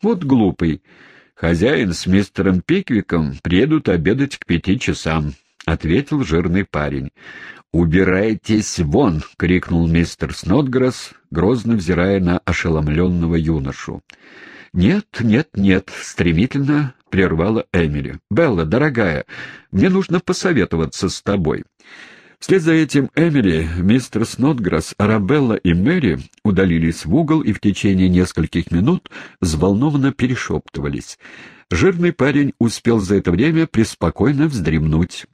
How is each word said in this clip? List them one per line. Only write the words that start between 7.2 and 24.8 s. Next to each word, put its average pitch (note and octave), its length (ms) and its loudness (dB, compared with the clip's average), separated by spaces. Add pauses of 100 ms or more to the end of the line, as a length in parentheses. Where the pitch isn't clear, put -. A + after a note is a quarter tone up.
«Убирайтесь F#2 1040 0
вон!» — E2 440 2 (140)
крикнул E2+ 500 0
мистер E2 460 -2
Снотграсс, B2+ 760 -2 (180)
грозно A2+ 460 0
взирая F#2 440 0
на F2 200 0
ошеломлённого E2 960 0
юношу. D2+ 680 -4 (720)
«Нет, C#3 340 2 (120)
нет, A#2 360 2
нет!» — F#2+ 360 2 (100)
стремительно C3 920 0 (160)
прервала F#2 640 0
Эмили. D2 460 -2 (100)
«Белла, G#2 360 0
дорогая, A#2 600 0 (460)
мне G#2 180 4
нужно F#3 320 0
посоветоваться F#2+ 880 -2
с - 120 -10
тобой». F2 420 -2 (760)
Вслед F#3 240 0
за D#3+ 100 2
этим D3 420 0
Эмили, G#2 640 2
мистер G#2+ 480 0
Снотграсс, A2 720 -2